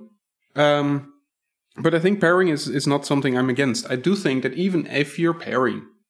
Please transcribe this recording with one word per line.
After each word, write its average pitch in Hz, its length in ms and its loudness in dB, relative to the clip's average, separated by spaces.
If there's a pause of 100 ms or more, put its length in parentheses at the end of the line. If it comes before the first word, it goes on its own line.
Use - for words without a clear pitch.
(560)
Um, 143 560 2 (640)
but 160 180 2
I 165 40 2
think 196 220 2
pairing 180 280 4
is, 147 180 -2
is 135 200 -4
not 139 200 0
something 139 300 0
I'm 127 140 0
against. 123 400 -2
I 127 60 0
do 175 200 0
think 139 260 0
that 131 120 -4
even 180 320 -2
if 147 320 -4
you're 165 160 0
pairing, 113 520 -2 (240)